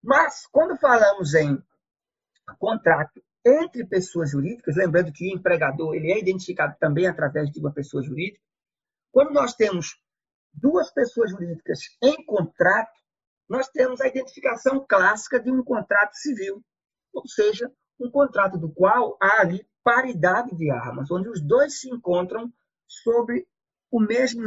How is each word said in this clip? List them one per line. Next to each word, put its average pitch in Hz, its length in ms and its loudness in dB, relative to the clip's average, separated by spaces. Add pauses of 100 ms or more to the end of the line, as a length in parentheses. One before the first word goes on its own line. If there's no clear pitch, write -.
Mas, 277 480 0
quando 320 280 2
falamos 202 560 2
em 147 260 2 (960)
contrato 170 640 0 (240)
entre 262 400 2
pessoas 175 460 -4
jurídicas, 143 440 -4
lembrando 175 360 0
que 175 180 -8
o 185 80 -6
empregador 156 560 -2
ele 160 180 -2
é 214 80 0
identificado 180 600 -4
também 160 260 0
através 151 460 -2
de 160 80 -14
uma 143 120 -6
pessoa 143 300 -8
jurídica, 156 400 -10 (720)
quando 285 200 6
nós 277 220 0
temos 190 480 -2 (500)
duas 302 400 0
pessoas 240 380 0
jurídicas 170 520 -8 (200)
em 294 240 2
contrato, 196 680 0 (560)
nós 254 220 -4
temos 254 320 -2
a 262 60 0
identificação 262 800 -4
clássica 208 520 2
de 247 120 -2
um 254 120 0
contrato 208 520 0
civil, 202 480 -8 (500)
ou - 140 -12
seja, 214 440 -2 (280)
um 247 100 -6
contrato 202 480 2
do 160 160 -6
qual 214 480 2
há 202 200 4
ali 180 260 -2 (160)
paridade 240 720 0
de 160 160 -2
armas, 123 400 -6
onde 190 180 -4
os 190 120 -8
dois 247 380 2
se 262 100 -16
encontram 220 640 -4 (360)
sobre 233 580 -2 (460)
o 233 80 2
mesmo 233 480 0